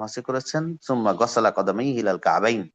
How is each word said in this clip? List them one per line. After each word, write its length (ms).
মাসি 260
করেছেন। 360
সুম্মা 340
গাসালা 380
কদামাইহি 440
ইলাল 260
কাবাইন, 340